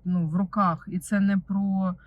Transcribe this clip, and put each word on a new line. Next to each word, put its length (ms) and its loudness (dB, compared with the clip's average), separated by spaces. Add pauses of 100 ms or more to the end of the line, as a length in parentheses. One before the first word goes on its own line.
ну, 220 0
в 80 -2
руках. 520 0
І 120 -6
це 200 -2
не 180 2
про, 580 -2 (120)